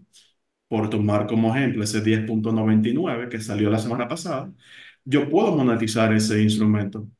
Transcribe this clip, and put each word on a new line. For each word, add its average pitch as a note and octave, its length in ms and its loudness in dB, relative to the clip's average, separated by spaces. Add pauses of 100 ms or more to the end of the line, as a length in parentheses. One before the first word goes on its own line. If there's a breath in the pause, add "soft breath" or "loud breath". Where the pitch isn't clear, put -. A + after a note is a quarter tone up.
(680 soft breath)
por G#2+ 200 -2
tomar G#2 380 0
como A2+ 260 0
ejemplo A#2 300 -2
ese G#2+ 160 -4
diez A2 260 0
punto A2 280 -2
noventa A2 340 2
y A#2 60 0
nueve C3 340 -4
que A2+ 140 -10
salió G#2 280 -2
la G#2+ 100 2
semana A#2 280 -4
pasada, E3 420 -8 (540 loud breath)
yo C#3 260 2
puedo F#3+ 260 2
monetizar A2+ 580 2
ese G#2+ 280 2
instrumento. G#2+ 640 0 (120)